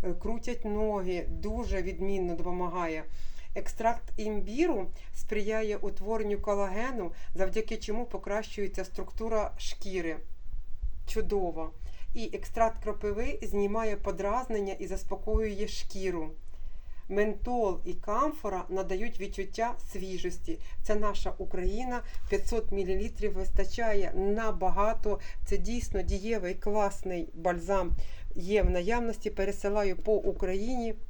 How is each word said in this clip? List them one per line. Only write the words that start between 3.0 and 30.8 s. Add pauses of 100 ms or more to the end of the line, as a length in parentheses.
Екстракт (140)
імбіру (280)
сприяє
утворенню
колагену, (240)
завдяки
чому
покращується
структура
шкіри. (920)
Чудово. (420)
І
екстракт
кропиви
знімає
подразнення
і
заспокоює
шкіру. (800)
Ментол
і
камфора
надають
відчуття (160)
свіжості. (240)
Це
наша
Україна, (280)
п'ятсот
мілілітрів
вистачає
набагато. (260)
Це
дійсно
дієвий,
класний
бальзам. (440)
Є
в
наявності,
пересилаю
по
Україні. (140)